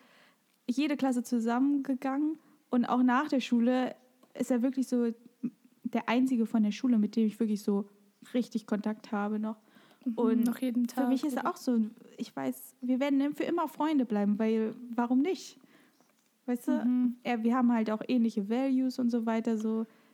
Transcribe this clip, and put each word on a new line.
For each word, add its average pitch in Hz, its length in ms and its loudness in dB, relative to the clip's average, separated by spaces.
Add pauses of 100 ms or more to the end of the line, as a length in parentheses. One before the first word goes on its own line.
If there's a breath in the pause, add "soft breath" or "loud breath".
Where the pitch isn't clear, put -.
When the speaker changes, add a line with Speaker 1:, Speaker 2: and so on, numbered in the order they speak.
(680 soft breath)
Speaker 1:
jede 277 280 0
Klasse 254 260 0
zusammengegangen. 269 1120 0 (320 soft breath)
Und 247 180 2
auch 254 180 2
nach 254 240 4
der 285 100 2
Schule 247 560 2 (400)
ist - 160 -4
er 247 120 2
wirklich 262 260 -2
so 240 260 0 (720)
der 233 240 -2
Einzige 247 360 2
von 220 200 2
der 208 80 2
Schule, 240 260 2
mit 214 160 0
dem 226 120 4
ich 208 120 -4
wirklich 208 240 -2
so 202 260 0 (460)
richtig 233 320 -2
Kontakt 214 460 -4
habe 208 260 -4
noch. 220 180 -6 (480 soft breath)
Speaker 2:
Mhm, 233 100 -4
Speaker 1:
Und 240 320 2
Speaker 2:
noch 233 120 -2
jeden 247 300 -2
Speaker 1:
für 262 180 -2
mich 254 140 2
Speaker 2:
Tag, 311 80 -2
Speaker 1:
ist 254 80 -2
er - 80 -2
Speaker 2:
oder? 240 80 0
Speaker 1:
auch - 40 -14
so, 240 220 0 (380)
ich - 180 -8
weiß, - 460 -6
wir 254 180 0
werden 285 380 0
für 320 80 -4
immer 330 240 -2
Freunde 269 360 0
bleiben, 202 360 0
weil 220 340 0 (160)
warum 240 320 2
nicht? - 380 -4 (840 soft breath)
Weißt 247 220 -4
du, 247 140 0
Speaker 2:
Mhm. 247 420 0
Speaker 1:
er, 240 180 -2
wir 233 120 2
haben 240 160 4
halt 220 200 2
auch 214 180 -4
ähnliche 226 400 0
Values 262 500 0
und 240 120 2
so 226 160 0
weiter, 226 320 0
so, 220 260 -2 (300 soft breath)